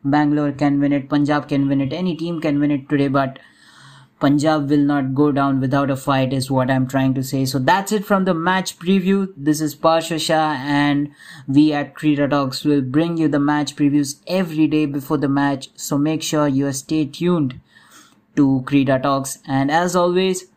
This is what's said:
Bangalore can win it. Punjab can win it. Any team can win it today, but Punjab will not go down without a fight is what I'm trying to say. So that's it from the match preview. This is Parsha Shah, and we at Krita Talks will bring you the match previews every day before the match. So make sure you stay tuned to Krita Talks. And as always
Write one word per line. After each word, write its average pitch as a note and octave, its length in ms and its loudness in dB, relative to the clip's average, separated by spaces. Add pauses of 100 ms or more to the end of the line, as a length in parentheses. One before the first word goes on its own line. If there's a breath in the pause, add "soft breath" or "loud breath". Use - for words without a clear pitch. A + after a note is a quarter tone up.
Bangalore D3 480 2
can C#3+ 260 0
win C#3+ 140 2
it. C#3 160 -2
Punjab D3 400 0
can C#3 200 0
win C#3 120 2
it. C#3 140 -2
Any F3 200 -2
team E3 280 -6
can D3 180 0
win D3 100 2
it C#3 200 -2
today, C#3 180 2
but C3+ 300 -2 (840 loud breath)
Punjab D3 480 2
will D3 160 4
not C#3 300 0
go D3 180 4
down C3+ 280 0
without C#3 280 0
a C3+ 80 0
fight C3+ 380 0
is C3 160 -2
what C3 200 0
I'm C3 160 2
trying C3 280 0
to C3+ 80 -4
say. C3+ 240 -2
So C#3 120 -4
that's F3 320 0
it G#3 140 0
from F#3+ 220 2
the F#3 80 2
match F3+ 440 -2
preview. F#3+ 560 0
This D3 280 0
is D3 120 -4
Parsha E3 460 0
Shah, D#3 380 0
and C#3+ 500 0 (400 loud breath)
we D3 240 4
at C#3+ 220 -4
Krita C#3+ 340 0
Talks C#3 340 -2
will D3 200 2
bring D#3+ 340 0
you D#3+ 120 2
the C#3+ 120 0
match D3 360 -2
previews C#3+ 400 0 (100)
every E3 400 0
day D3+ 180 0
before C#3+ 320 -4
the C#3+ 120 0
match. C#3 460 -2
So - 220 -6
make D#3 260 -2
sure D3+ 240 0
you C#3 280 0
stay D#3 320 -2
tuned D#3 540 -2 (760 soft breath)
to C3+ 300 2
Krita C#3 320 2
Talks. C3+ 400 -4 (100)
And C3+ 220 0
as F3 260 0
always F3+ 480 0 (120)